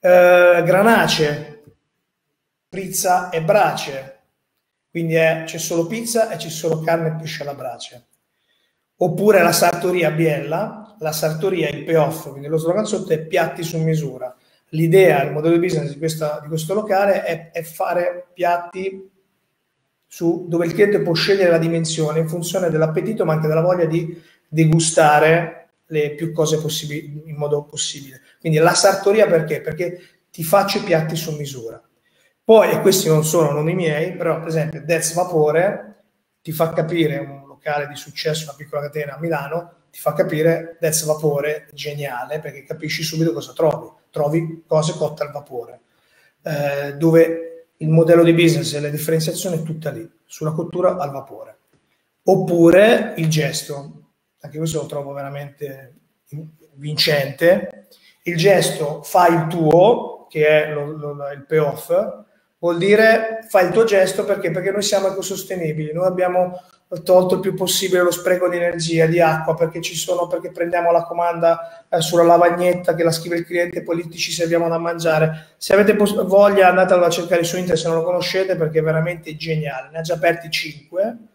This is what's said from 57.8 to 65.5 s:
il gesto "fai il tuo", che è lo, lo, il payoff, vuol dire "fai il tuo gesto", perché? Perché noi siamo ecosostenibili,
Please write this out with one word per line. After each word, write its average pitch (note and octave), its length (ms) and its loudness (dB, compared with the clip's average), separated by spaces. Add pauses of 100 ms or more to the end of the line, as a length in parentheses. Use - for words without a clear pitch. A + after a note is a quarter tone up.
il F3 120 -4
gesto D#3+ 680 2
"fai F3+ 280 4
il D#3+ 140 0
tuo", E3+ 840 2
che D3+ 360 2
è D#3 80 -8
lo, D3 140 -6
lo, D3 440 -10
il C#3+ 160 -16
payoff, D3 460 -2 (640)
vuol E3+ 200 -2
dire A3 680 2
"fai F#3 180 4
il F3+ 60 -4
tuo A3+ 120 4
gesto", G3 400 2
perché? F#3+ 260 -2
Perché F#3 220 -4
noi G3+ 100 -4
siamo F#3+ 240 0
ecosostenibili, F3 840 -6